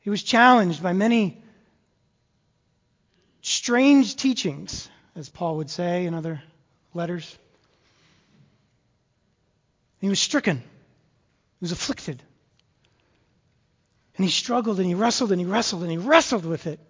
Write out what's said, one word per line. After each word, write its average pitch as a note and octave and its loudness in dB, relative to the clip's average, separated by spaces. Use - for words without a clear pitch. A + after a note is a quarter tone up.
He G3+ -6
was G#3 -2
challenged A3+ 6
by F3+ 0
many G#3 2
strange C4 4
teachings, F#3+ -4
as D3 -14
Paul E3 -4
would D#3 -6
say F3 -2
in E3+ -4
other D#3+ -8
letters. E3+ -8
He G3 -2
was G3 0
stricken. G#3 0
He - -20
was E3+ -6
afflicted. E3 -8
And F#3+ 0
he F3+ 0
struggled, A3+ -2
and F#3 0
he F3 0
wrestled, A3+ 0
and F3+ 0
he F3 -4
wrestled, G3 -2
and F3 -6
he E3 -4
wrestled A#3+ 2
with E3 -6
it. D3+ -10